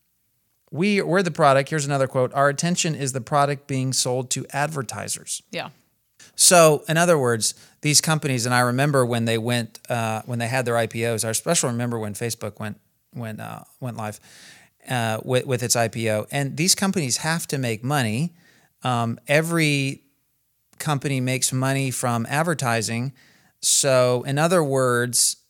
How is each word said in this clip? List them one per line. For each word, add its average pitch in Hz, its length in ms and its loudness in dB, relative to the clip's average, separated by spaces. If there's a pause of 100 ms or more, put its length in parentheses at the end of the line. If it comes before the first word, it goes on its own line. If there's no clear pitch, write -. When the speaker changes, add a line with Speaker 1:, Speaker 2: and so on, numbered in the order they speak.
(680)
Speaker 1:
We, 190 320 2
we're 165 220 2
the 175 80 -2
product. 139 380 4
Here's 156 160 -2
another 139 220 0
quote. 127 260 0
"Our 139 160 4
attention 165 440 -2
is 131 200 -6
the 131 80 -4
product 143 460 0
being 131 260 -2
sold 127 380 -2
to 135 200 -4
advertisers." 135 920 -6 (100)
Speaker 2:
Yeah. 170 180 -10 (720)
Speaker 1:
So, 160 480 6
in 160 100 2
other 170 200 4
words, 120 380 0 (260)
these 147 180 4
companies, 139 460 0
and 123 80 0
I 123 60 4
remember 131 460 2
when 117 200 0
they 117 140 0
went, 117 400 -4 (100)
uh, 113 380 -2
when 120 120 -4
they 117 80 -2
had 127 180 -2
their 117 120 0
I 113 80 2
P 113 220 -4
Os, 113 160 -2
I 113 60 -4
especially 156 420 -2
remember 117 260 -4
when 104 160 -6
Facebook 110 460 -8
went, 104 200 -10 (360)
went, 110 260 -10
uh, 110 200 -12 (180)
went 120 180 -10
live, 107 220 -8 (680)
uh, 113 360 -2
with, 127 240 0
with 123 160 -2
its 117 120 0
I 117 120 2
P 113 240 -2
O. 107 180 -2
And 139 260 -4
these 170 200 2
companies 185 420 -2
have 160 300 -4
to 151 100 -4
make 120 260 -4
money. 139 500 0 (500)
Um, 120 440 -2
every 147 760 2 (760)
company 139 440 -2
makes 127 300 -2
money 135 380 0
from 120 400 -2
advertising. 131 840 -2 (480)
So, 127 640 2
in 139 100 -2
other 170 260 4
words, 123 720 2 (120)